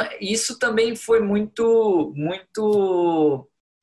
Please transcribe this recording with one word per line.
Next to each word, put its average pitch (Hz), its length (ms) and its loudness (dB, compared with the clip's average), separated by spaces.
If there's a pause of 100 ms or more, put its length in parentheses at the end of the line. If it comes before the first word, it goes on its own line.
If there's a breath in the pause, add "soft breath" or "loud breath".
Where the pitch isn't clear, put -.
(200)
isso 220 380 -4
também 226 380 0
foi 226 240 2
muito, 214 960 0
muito, 175 1300 0 (340)